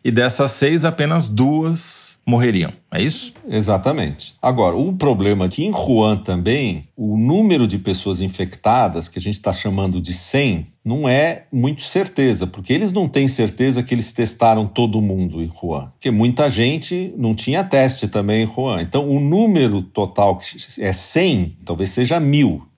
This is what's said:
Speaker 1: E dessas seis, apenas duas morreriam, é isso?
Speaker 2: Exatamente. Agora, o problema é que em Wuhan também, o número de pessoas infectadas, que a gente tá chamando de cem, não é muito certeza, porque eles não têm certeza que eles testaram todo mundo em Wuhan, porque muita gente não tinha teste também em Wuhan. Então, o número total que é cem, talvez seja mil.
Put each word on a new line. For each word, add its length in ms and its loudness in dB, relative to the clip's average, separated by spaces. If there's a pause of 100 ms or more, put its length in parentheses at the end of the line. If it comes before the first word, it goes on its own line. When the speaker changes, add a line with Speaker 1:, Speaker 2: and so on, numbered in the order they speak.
Speaker 1:
E 60 2
dessas 400 2
seis, 340 2
apenas 440 0
duas 960 0
morreriam, 460 2 (180)
é 100 -2
isso? 320 -4 (160)
Speaker 2:
Exatamente. 920 -2
Agora, 340 2
o 160 0
problema 520 2
é 40 0
que 160 -4
em 60 0
Wuhan 460 2
também, 800 -2
o 200 -2
número 500 4
de 120 -2
pessoas 420 -4
infectadas, 880 -2
que 120 -10
a 20 -10
gente 180 -6
tá 120 -2
chamando 480 -2
de 120 -6
cem, 540 -2 (180)
não 240 -2
é 440 0
muito 300 -2
certeza, 600 0
porque 280 -6
eles 200 2
não 160 0
têm 200 2
certeza 560 0
que 100 -4
eles 180 -4
testaram 540 2
todo 340 0
mundo 400 -2
em 120 -6 (100)
Wuhan, 300 -6
porque 180 -6
muita 400 2
gente 680 -2
não 200 0
tinha 260 -2
teste 460 2
também 340 0
em 60 0
Wuhan. 340 -4
Então, 260 -2
o 120 2
número 600 2
total 580 0
que 180 -14 (240)
é 120 -2
cem, 600 0 (120)
talvez 260 -4
seja 280 0
mil. 480 2 (120)